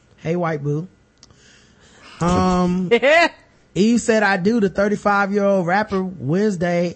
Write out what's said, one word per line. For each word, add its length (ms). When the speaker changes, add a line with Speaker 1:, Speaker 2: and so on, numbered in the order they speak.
Speaker 1:
Hey, 180
white 280
boo. 240
Um, 680
Speaker 2:
<laughs> 440
Speaker 1:
Eve 260
said, 220
"I 140
do." 220
The 100
thirty-five-year-old 960
rapper 380
Wednesday, 920